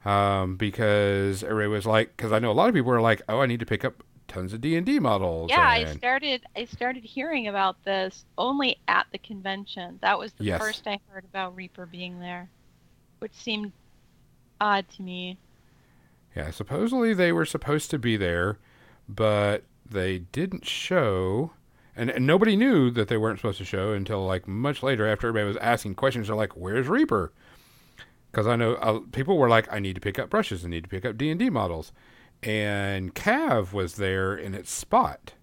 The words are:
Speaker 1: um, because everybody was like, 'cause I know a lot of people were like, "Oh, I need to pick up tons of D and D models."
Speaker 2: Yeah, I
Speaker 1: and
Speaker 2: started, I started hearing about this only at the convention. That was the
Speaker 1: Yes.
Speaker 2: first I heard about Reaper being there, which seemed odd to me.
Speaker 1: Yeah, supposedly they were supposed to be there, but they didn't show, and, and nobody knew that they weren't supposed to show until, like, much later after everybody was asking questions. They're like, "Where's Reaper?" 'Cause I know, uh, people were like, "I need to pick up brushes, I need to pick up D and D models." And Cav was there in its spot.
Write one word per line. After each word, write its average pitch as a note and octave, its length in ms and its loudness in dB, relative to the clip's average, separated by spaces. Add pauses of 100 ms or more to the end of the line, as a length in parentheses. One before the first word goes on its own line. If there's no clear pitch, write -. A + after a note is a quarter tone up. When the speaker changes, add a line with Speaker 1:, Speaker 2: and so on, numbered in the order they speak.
Speaker 1:
um, G2+ 520 2
because G2+ 840 2
everybody G#2+ 320 0
was G2+ 100 -2
like, A2 320 2
'cause A2 140 -2
I G#2+ 80 4
know A#2 120 2
a - 20 2
lot F3+ 160 6
of A3+ 60 2
people B2+ 160 2
were A#2 100 4
like, A2+ 280 4
"Oh, A2 120 0
I C3+ 40 4
need A#2+ 160 0
to A2 40 -6
pick C3+ 200 -2
up - 180 -6 (240)
tons F#2 260 -8
of A2+ 80 -10
D D#3 140 0
and F3 100 0
D C#4 140 2
models." F#2+ 500 2
Speaker 2:
Yeah, D4+ 180 4
I A#3 180 4
Speaker 1:
and - 120 -6
Speaker 2:
started, C4 460 -2 (120)
I A#3 100 -6
started B3 380 -6
hearing C4+ 440 -4
about G3 360 -2
this F#3+ 420 -4 (120)
only C4 400 0 (100)
at - 240 2
the G3 60 -12
convention. F#3+ 840 -10
That F#3+ 180 2
was - 140 -12
the - 120 -10
Speaker 1:
Yes. F3+ 140 0
Speaker 2:
first G#3+ 280 -6
I G3+ 120 -4 (100)
heard F#3+ 160 -16
about F#3 300 -8
Reaper F#3 300 -16
being F3+ 340 -12
there, F3+ 300 -12 (680)
which A3 140 -12
seemed G#3 380 -6 (920)
odd G3 280 2
to - 120 -20
me. F3+ 360 -10 (1000)
Speaker 1:
Yeah, D#2 160 -8
supposedly A3+ 640 0
they F3+ 160 4
were E3 140 2
supposed D3+ 460 -2
to D#3 60 -2
be A2+ 180 0
there, F2+ 440 0 (500)
but G#2 540 2 (200)
they F#2+ 360 -2
didn't F3 460 -6
show, A2 880 0 (440)
and, A#2+ 160 -2
and B2+ 160 2
nobody G3 280 6
knew G3 360 6
that A#2 160 0
they A#2 100 0
weren't G#2+ 220 0
supposed G#2 180 -2
to F#2+ 80 -10
show G2 280 -2
until, G2 340 -2
like, F#2 200 -2
much A#2+ 360 -4
later A#2 240 2
after G#2+ 220 0
everybody G#2+ 180 0
was G2 100 -2
asking A2 380 0
questions. A#2 320 0
They're A2 80 -2
like, G#2+ 200 -2
"Where's G#2+ 320 -2
Reaper?" D3+ 460 2 (1000)
'Cause G#2+ 140 0
I A#2+ 100 4
know, A#2 200 2
uh, A2 240 0 (120)
people D3+ 280 0
were B2 100 6
like, A2+ 240 6
"I G#2+ 60 -2
need F#2+ 160 -4
to F#2+ 60 -8
pick G2+ 180 -4
up A#2+ 100 -6
brushes, G#2 340 -2
I F2 60 -6
need E2 140 -6
to F2 60 -16
pick F#2+ 140 -8
up A2+ 140 -4
D D3 140 -2
and F3 80 -4
D B3 100 2
models." F2+ 420 -2 (520)
And G2+ 720 -2
Cav F3 580 0
was F#2+ 220 -4
there F#2+ 400 0
in F#2 180 -8
its - 180 -10
spot. - 720 -2